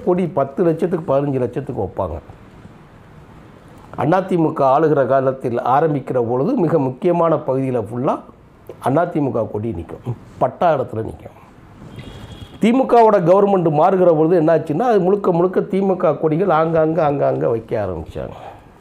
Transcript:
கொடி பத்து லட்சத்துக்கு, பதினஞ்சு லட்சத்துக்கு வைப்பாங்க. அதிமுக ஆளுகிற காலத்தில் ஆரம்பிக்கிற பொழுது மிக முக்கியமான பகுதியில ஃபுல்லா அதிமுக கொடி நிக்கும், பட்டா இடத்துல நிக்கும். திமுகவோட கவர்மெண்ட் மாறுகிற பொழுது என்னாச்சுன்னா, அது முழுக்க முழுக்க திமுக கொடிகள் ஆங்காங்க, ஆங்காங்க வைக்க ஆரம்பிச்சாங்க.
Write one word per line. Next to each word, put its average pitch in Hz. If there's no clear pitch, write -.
கொடி 180
பத்து 139
லட்சத்துக்கு, 165
பதினஞ்சு 143
லட்சத்துக்கு 127
வைப்பாங்க. 90
அதிமுக 175
ஆளுகிற 143
காலத்தில் 131
ஆரம்பிக்கிற 131
பொழுது 135
மிக 170
முக்கியமான 160
பகுதியில 131
ஃபுல்லா 123
அதிமுக 135
கொடி 110
நிக்கும், 87
பட்டா 147
இடத்துல 110
நிக்கும். -
திமுகவோட 226
கவர்மெண்ட் 185
மாறுகிற 175
பொழுது 160
என்னாச்சுன்னா, 156
அது 233
முழுக்க 196
முழுக்க 185
திமுக 185
கொடிகள் 160
ஆங்காங்க, 160
ஆங்காங்க 139
வைக்க 110
ஆரம்பிச்சாங்க. 82